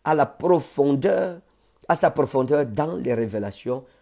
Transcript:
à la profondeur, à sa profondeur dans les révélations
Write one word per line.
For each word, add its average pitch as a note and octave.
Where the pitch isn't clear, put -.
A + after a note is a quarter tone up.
à D#3
la C#3+
profondeur, E3+
à E3+
sa E3
profondeur C3+
dans D3+
les B2
révélations A2